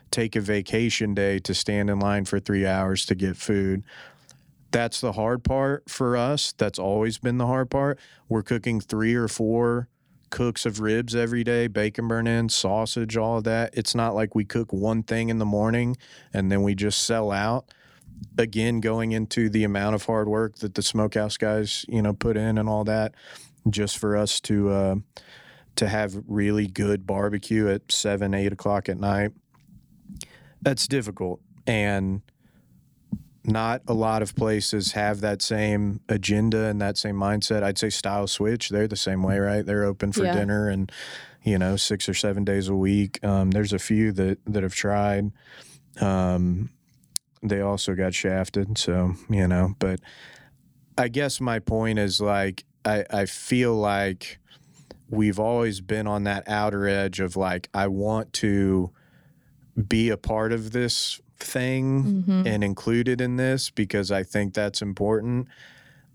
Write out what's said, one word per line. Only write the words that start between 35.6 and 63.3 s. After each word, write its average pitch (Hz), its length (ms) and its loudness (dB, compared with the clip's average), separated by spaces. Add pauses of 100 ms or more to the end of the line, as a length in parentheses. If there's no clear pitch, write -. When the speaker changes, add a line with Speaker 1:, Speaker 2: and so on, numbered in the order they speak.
Speaker 1:
agenda 107 580 2
and 104 160 -2
that 101 160 -2
same 104 180 -4
mindset. 101 460 0
I'd 98 160 0
say 110 100 0
Style 101 380 -2
Switch, 110 420 -2
they're 107 200 0
the 104 80 -4
same 95 260 -2
way, 95 160 2
right? 101 260 0
They're 104 200 0
open 101 280 -2
for 196 120 2
Speaker 2:
Yeah. 175 100 2
Speaker 1:
dinner 104 340 0
and, 98 240 -2 (500)
you 104 160 2
know, 92 180 2
six - 320 -2
or 95 60 -2
seven 101 300 0
days 98 240 0
a 98 60 0
week. 98 500 2
Um, 95 260 2
there's 104 220 2
a 95 60 0
few 107 340 2
that, 95 340 0
that 104 160 0
have 95 120 -4
tried. 101 580 0 (680)
Um, 92 680 2 (720)
they 101 200 0
also 101 320 0
got 92 200 0
shafted, 95 600 -2
so, 90 380 2 (160)
you 98 180 4
know. 90 300 2
But 95 220 0 (960)
I 123 100 2
guess 135 320 -2
my 120 180 0
point 110 400 0
is, 101 220 0
like, 101 440 0 (200)
I, 107 260 0
I 101 140 0
feel 123 500 0
like 101 640 -2 (720)
we've 107 320 2
always 113 400 0
been 104 260 -4
on 104 180 -2
that 101 220 0
outer 104 400 0
edge 98 340 0
of, 90 160 -2
like, 90 360 -2
I 98 160 0
want 104 460 -2
to 98 560 2 (1000)
be 113 220 4
a 104 80 0
part 110 340 -2
of 110 200 -4
this 120 460 -2 (200)
thing 131 640 0
Speaker 2:
Mm-hmm. 190 420 2
Speaker 1:
and 107 160 2
included 117 600 0
in 123 140 -2